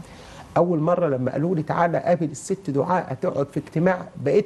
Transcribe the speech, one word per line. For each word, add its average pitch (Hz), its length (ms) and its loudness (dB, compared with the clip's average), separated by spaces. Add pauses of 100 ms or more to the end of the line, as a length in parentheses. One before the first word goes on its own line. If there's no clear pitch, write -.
(580)
أول 175 220 4
مرة 175 280 2
لما 127 240 0
قالوا 170 240 0
لي: 156 80 0
"تعالى 165 340 0
قابل 170 340 0
الست 190 380 -8
دعاء 151 440 0
هتقعد 139 340 -2
في - 120 -6
اجتماع"، 175 480 0 (180)
بقيت 196 200 4